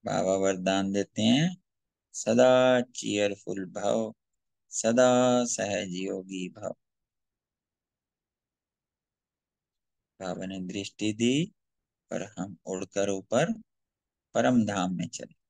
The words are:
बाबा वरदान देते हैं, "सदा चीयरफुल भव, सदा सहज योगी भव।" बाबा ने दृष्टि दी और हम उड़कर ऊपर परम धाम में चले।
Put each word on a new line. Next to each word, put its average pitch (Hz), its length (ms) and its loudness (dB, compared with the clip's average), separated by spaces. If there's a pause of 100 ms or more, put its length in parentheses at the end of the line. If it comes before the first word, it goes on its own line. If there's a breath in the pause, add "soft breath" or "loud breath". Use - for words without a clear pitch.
बाबा 98 280 0
वरदान 95 600 0
देते 101 280 -2
हैं, 147 420 2 (500)
"सदा 127 680 4
चीयरफुल 101 840 -4
भव, 107 500 -2 (540)
सदा 123 760 4
सहज 101 440 -4
योगी 95 600 -6
भव।" - 260 -12 (3500)
बाबा 92 260 -8
ने 95 140 -8
दृष्टि 98 540 -6
दी 123 400 0 (580)
और 92 120 -6
हम 92 420 -10
उड़कर 98 440 -4
ऊपर 120 520 -2 (720)
परम 120 320 2
धाम 95 300 -2
में 85 120 -6
चले। - 280 -14 (140)